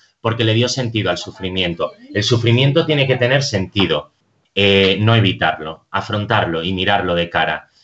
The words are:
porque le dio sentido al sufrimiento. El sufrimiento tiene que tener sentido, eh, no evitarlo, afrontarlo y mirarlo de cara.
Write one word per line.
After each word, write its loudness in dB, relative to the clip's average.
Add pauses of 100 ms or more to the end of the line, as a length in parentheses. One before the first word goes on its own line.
(220)
porque -2
le 2
dio 2
sentido -2
al -2
sufrimiento. -6 (200)
El 0
sufrimiento 2
tiene 0
que 2
tener 0
sentido, -2 (420)
eh, 4
no 4
evitarlo, 0
afrontarlo -2
y -4
mirarlo 0
de -2
cara. -4 (140)